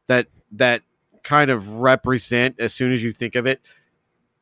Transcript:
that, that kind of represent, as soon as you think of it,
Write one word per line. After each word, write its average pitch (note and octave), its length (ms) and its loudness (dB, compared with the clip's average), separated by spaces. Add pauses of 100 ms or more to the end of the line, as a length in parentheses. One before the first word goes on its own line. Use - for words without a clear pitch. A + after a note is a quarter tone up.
that, B2 220 0 (240)
that A#2+ 300 0 (420)
kind D3 260 4
of G#2 180 -2 (120)
represent, B2 800 0
as A#2 120 -2
soon B2+ 200 -2
as A#2+ 100 -2
you A#2 100 -4
think A2+ 220 -8
of B2 120 -2
it, C3+ 140 -2 (800)